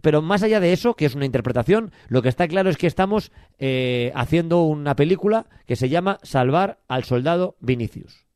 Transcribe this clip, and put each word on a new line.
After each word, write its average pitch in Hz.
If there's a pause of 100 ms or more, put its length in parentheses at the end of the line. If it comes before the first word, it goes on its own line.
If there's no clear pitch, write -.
pero 151
más 185
allá 214
de 175
eso, 233
que 151
es 131
una 139
interpretación, 123 (160)
lo 123
que 127
está 170
claro 190
es 160
que -
estamos, 190 (280)
eh, 127
haciendo 165
una 147
película 196 (200)
que 123
se 127
llama 185
Salvar 143 (100)
al 127
soldado 165
Vinicius. 117 (120)